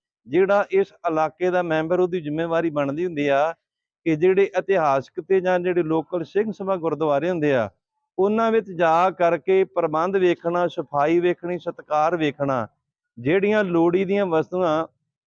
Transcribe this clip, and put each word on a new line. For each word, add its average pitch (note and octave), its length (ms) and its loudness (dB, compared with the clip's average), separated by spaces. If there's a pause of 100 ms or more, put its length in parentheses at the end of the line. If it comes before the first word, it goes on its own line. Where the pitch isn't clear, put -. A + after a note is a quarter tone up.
(260)
ਜਿਹੜਾ F#3+ 440 2
ਇਸ F#3+ 220 0 (160)
ਇਲਾਕੇ D#3+ 420 -2
ਦਾ F3+ 120 0
ਮੈਂਬਰ, D#3+ 380 -2
ਉਹਦੀ F3+ 200 0
ਜ਼ਿੰਮੇਵਾਰੀ E3 500 -2
ਬਣਦੀ D3 340 -4
ਹੁੰਦੀ D3 240 -2
ਆ C#3+ 240 2 (540)
ਕਿ D#3+ 100 0
ਜਿਹੜੇ F#3 420 2
ਇਤਿਹਾਸਕ D#3+ 640 0
ਤੇ F#3+ 200 0
ਜਾਂ F3+ 180 0
ਜਿਹੜੇ F3 240 0
ਲੋਕਲ D#3+ 420 -2
ਸਿੰਘ G#3 280 -2
ਸਭਾ F#3+ 240 -4
ਗੁਰਦੁਆਰੇ D3+ 540 -2
ਹੁੰਦੇ D3+ 240 0
ਆ, A2 140 0 (500)
ਉਹਨਾਂ A3 340 2
ਵਿੱਚ A3 200 0
ਜਾ E3+ 380 2
ਕਰਕੇ F3 540 2
ਪ੍ਰਬੰਧ E3+ 520 -2
ਵੇਖਣਾ, F3 520 0
ਸਫਾਈ D3 520 0
ਵੇਖਣੀ, F3 380 -2
ਸਤਿਕਾਰ D#3+ 580 -2
ਵੇਖਣਾ, C#3 500 -2 (520)
ਜਿਹੜੀਆਂ G3 460 0
ਲੋੜੀ F3 400 0
ਦੀਆਂ G3 220 0
ਵਸਤੂਆਂ D#3+ 600 -2 (400)